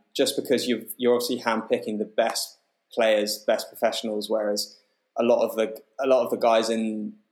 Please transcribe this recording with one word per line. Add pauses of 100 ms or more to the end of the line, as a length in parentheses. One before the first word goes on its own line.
(140)
just
because
you've,
you're
obviously
handpicking
the
best (340)
players,
best
professionals,
whereas (400)
a
lot
of
the, (220)
a
lot
of
the
guys
in (180)